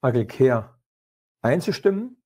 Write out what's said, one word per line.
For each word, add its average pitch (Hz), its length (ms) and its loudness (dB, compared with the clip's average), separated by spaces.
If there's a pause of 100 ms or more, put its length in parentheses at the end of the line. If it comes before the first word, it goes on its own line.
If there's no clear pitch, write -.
Agricare 120 720 0 (680)
einzustimmen. 196 840 -2